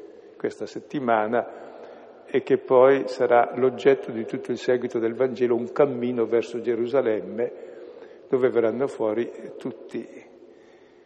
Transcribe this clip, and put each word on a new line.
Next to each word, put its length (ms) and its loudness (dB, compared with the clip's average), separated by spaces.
questa 260 -6
settimana, 1000 -2
e 180 -2
che 160 2
poi 500 6
sarà 480 4
l'oggetto 540 2
di 140 -6
tutto 280 -6
il 60 -4
seguito 400 -2
del 160 -2
Vangelo, 400 0
un 160 -2
cammino 540 0
verso 360 -2
Gerusalemme, 1040 -2
dove 200 2
verranno 400 0
fuori 420 -2
tutti 680 -12